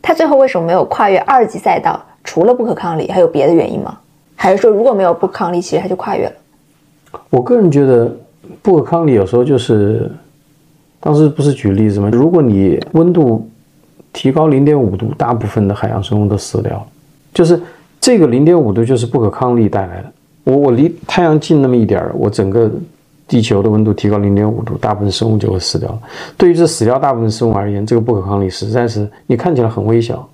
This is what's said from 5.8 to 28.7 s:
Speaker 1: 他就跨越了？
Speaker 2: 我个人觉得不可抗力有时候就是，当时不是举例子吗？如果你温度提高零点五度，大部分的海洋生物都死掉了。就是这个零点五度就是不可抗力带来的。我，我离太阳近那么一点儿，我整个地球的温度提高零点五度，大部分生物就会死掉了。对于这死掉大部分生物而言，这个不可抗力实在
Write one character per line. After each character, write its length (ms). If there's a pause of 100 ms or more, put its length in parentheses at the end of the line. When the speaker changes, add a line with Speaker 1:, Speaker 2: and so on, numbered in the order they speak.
Speaker 1:
他 40
就 80
跨 220
越 80
了？ 80 (960)
Speaker 2:
我 120
个 160
人 140
觉 160
得 260 (500)
不 160
可 40
抗 240
力 60
有 120
时 120
候 80
就 120
是， 540 (880)
当 160
时 140
不 120
是 120
举 180
例 180
子 120
吗？ 100
如 180
果 140
你 500
温 200
度 340 (680)
提 200
高 160
零 160
点 160
五 160
度， 200
大 160
部 140
分 220
的 60
海 140
洋 140
生 180
物 80
都 80
死 260
掉 100
了。 140 (460)
就 120
是 160 (400)
这 180
个 80
零 180
点 160
五 120
度 120
就 120
是 100
不 140
可 100
抗 260
力 120
带 180
来 160
的。 100 (300)
我， 140
我 160
离 200 (140)
太 160
阳 160
近 240
那 60
么 80
一 100
点 140
儿， 180
我 100
整 220
个 180 (600)
地 120
球 220
的 80
温 140
度 100
提 160
高 80
零 160
点 160
五 140
度， 140
大 140
部 100
分 100
生 180
物 80
就 140
会 80
死 180
掉 100
了。 100 (380)
对 140
于 40
这 120
死 180
掉 140
大 160
部 60
分 100
生 180
物 40
而 180
言， 160
这 80
个 60
不 120
可 100
抗 180
力 100
实 180
在 200